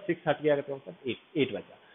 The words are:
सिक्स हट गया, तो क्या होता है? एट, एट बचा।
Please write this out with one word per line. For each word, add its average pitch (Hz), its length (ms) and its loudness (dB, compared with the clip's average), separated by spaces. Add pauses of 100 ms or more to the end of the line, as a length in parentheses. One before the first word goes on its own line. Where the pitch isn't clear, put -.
सिक्स 165 260 -2
हट 143 140 2
गया, 147 140 4
तो 139 60 -2
क्या 139 120 -8
होता 135 160 -12
है? 175 60 -18 (100)
एट, 113 100 -2 (220)
एट 120 140 2
बचा। - 240 -10 (180)